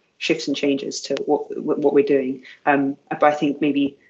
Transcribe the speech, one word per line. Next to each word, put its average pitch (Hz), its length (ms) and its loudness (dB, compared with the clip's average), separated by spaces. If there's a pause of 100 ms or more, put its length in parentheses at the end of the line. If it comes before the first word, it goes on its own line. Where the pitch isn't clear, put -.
(180)
shifts - 300 -2
and 139 100 -2
changes - 440 -2
to - 140 -6 (100)
what, 147 300 -2
what 143 380 -2
we're 143 100 6
doing. 135 400 0 (220)
Um, 139 320 2 (140)
but 139 120 -2
I 147 80 6
think 147 300 -2
maybe 143 340 0 (140)